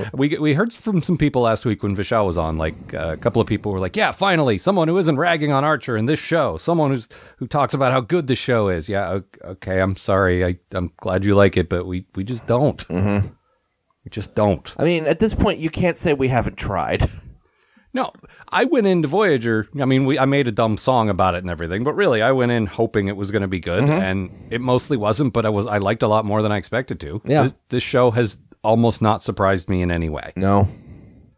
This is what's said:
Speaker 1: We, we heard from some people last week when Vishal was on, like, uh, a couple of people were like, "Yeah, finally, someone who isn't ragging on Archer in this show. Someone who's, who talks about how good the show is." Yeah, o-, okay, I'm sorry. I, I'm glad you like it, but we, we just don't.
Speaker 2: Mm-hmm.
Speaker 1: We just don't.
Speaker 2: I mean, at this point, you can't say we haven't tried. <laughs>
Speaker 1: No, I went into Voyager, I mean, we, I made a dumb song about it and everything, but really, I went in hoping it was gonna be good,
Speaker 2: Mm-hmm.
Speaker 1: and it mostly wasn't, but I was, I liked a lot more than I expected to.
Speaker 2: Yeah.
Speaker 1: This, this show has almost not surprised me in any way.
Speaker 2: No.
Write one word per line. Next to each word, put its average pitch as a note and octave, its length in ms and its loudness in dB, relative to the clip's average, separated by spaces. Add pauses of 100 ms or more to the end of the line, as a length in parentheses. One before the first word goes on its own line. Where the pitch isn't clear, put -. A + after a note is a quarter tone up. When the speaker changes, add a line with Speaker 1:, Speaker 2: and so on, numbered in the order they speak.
(120)
Speaker 1:
We, C#3+ 260 -2
we D3+ 160 0
heard A3+ 180 0
from F#3+ 300 -2
some F3+ 140 0
people C3+ 260 0
last A2+ 220 0
week G#2+ 180 -2
when G2+ 140 -2
Vishal G#2 280 0
was F2 140 0
on, D#2+ 180 0
like, D#2+ 380 -6
uh, D#2+ 200 -6
a - 20 -12
couple A#2 260 0
of - 60 0
people G#2 240 -4
were F#2+ 80 -2
like, F#2 160 -4
"Yeah, F#3+ 160 0
finally, D#3+ 440 0
someone F3 300 0
who E3+ 120 0
isn't D#3+ 180 2
ragging D#3 340 0
on C#3 140 2
Archer C#3 320 -2
in A2 80 0
this - 160 0
show. C#3+ 360 0
Someone D#3+ 340 0
who's, B2+ 180 -4 (300)
who B2+ 100 -10
talks C#3 260 0
about C3+ 160 2
how C3 100 2
good C#3+ 280 -2
the C3 80 2
show A2+ 320 0
is." F2 200 -2
Yeah, G2 220 -2
o-, F#2+ 140 -4 (280)
okay, F#2+ 280 -2
I'm F#2+ 160 0
sorry. F#2 480 2
I, F2+ 140 0 (140)
I'm F2+ 260 -4
glad F#2+ 260 -2
you G2+ 100 4
like G2 220 6
it, F2 120 0
but F2+ 180 -2
we, F#2 180 -6 (100)
we F#2+ 80 -6
just A2+ 240 -8
don't. B2 400 2
Speaker 2:
Mm-hmm. G2 400 0 (760)
Speaker 1:
We G#2 60 -16
just - 260 -8
don't. G#2 420 0
Speaker 2:
I - 60 -2
mean, E3 220 0
at E3 120 2
this A3 160 2
point, - 240 0
you D#3 120 -4
can't F3 260 0
say E3 180 0
we C3 140 0
haven't A#2 300 0
tried. F2 580 -2
<laughs> - 100 -20 (720)
Speaker 1:
No, - 140 -4 (380)
I G3+ 140 2
went B3+ 220 2
into E3+ 220 2
Voyager, B2+ 580 2 (140)
I C3+ 40 0
mean, C3 220 4
we, C3+ 120 2
I C3 60 2
made C#3 240 2
a A2+ 40 -2
dumb A2 260 0
song A#2 320 2
about F#2 240 2
it F2 40 -4
and F2+ 120 -6
everything, E2+ 340 -4
but C#3+ 100 -2
really, D3 280 2
I B2+ 100 4
went B2 200 2
in A2+ 140 0
hoping G#2 420 0
it G2+ 80 -4
was G2 140 -6
gonna G2 180 0
be F#2 120 -2
good, F2 240 0
Speaker 2:
Mm-hmm. D3 80 2
Speaker 1:
and F#2+ 600 -4
it A#2 80 -4
mostly B2+ 360 0
wasn't, G#2+ 360 0
but A#2 120 0
I G#2+ 60 0
was, G#2 160 0
I G#2 120 0
liked G2+ 240 0
a A#2 60 2
lot G#2+ 160 2
more G#2 180 0
than G#2+ 100 0
I G#2 60 0
expected A2 420 -6
to. D2 240 -8
Speaker 2:
Yeah. C#3+ 180 2
Speaker 1:
This, C3 120 0 (140)
this B2 140 -2
show B2+ 300 2
has A#2 260 -2 (240)
almost A2+ 400 2
not G#2+ 200 2
surprised G2 460 0
me F#2 140 0
in F2 80 0
any E2+ 180 0
way. D2+ 280 -8
Speaker 2:
No. G2 320 2 (680)